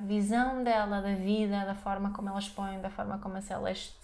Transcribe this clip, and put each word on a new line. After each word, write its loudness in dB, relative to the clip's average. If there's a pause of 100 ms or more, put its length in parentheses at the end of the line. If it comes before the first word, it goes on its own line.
visão 2
dela 4
da 0
vida, 2
da -2
forma 0
como -4
ela -4
expõe, -4
da -4
forma -4
como -6
se -8
ela 0
es-, -6